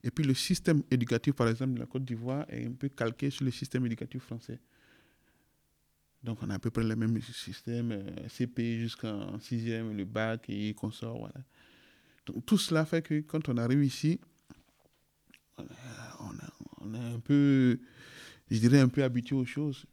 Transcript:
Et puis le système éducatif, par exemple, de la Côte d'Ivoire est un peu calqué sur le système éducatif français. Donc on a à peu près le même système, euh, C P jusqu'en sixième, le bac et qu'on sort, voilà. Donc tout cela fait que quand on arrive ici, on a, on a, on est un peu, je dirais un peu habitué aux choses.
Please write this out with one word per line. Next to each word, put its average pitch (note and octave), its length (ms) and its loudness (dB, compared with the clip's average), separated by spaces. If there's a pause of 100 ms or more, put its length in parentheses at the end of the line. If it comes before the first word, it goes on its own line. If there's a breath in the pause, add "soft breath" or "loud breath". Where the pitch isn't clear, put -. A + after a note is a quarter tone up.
Et B2 80 -2
puis D#3+ 120 0
le C3 120 4
système - 560 2
éducatif, A#2+ 420 2
par A#2+ 140 2
exemple, B2+ 260 0
de A#2+ 60 -4
la A#2+ 80 -6
Côte C3 180 -4
d'Ivoire B2 420 -4
est A#2 180 -6
un A#2+ 80 -6
peu C#3 160 -4
calqué A#2+ 420 -2
sur - 120 -4
le C3 60 0
système B2+ 380 -4
éducatif B2+ 340 -6
français. A#2+ 380 -12 (1600 soft breath)
Donc A#2 200 -6
on - 80 -4
a G2+ 40 -2
à - 40 -4
peu A#2 100 0
près A2+ 140 0
le A2 120 2
même A2 260 2
système, A#2 680 -6
euh, G2 380 -8
C - 160 -4
P A#2 320 -2
jusqu'en G#2 640 -6
sixième, A2+ 580 -4
le G2 80 -2
bac A2 420 -2
et G#2 280 -4
qu'on A2 160 -6
sort, A#2 260 -10
voilà. A2 240 -12 (840 soft breath)
Donc - 180 -8
tout G#3+ 120 4
cela D#3+ 280 2
fait E3 160 0
que D3+ 200 0
quand D#3 280 -4
on A#2+ 80 0
arrive B2+ 260 4
ici, D3+ 360 0 (1400)
on - 60 -14
a, A#2 560 -16
on G#2+ 180 -12
a, - 160 -14 (280)
on G#2+ 120 -10
est A#2 220 -6
un A#2 40 -6
peu, C3+ 600 6 (680 loud breath)
je A2+ 100 2
dirais A#2+ 200 8
un B2+ 100 8
peu C#3 140 2
habitué B2 320 0
aux B2+ 100 2
choses. C#3 480 -6